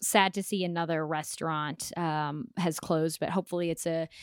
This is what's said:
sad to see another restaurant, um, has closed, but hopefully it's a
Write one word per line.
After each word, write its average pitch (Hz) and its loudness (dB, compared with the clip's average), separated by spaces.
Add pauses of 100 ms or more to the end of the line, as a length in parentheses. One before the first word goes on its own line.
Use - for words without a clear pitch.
sad 190 6
to 196 -2
see 190 -2
another 170 0
restaurant, 151 -2
um, 151 -2 (100)
has 170 0
closed, 160 0
but 151 -2
hopefully 175 0
it's - -4
a 165 0 (160)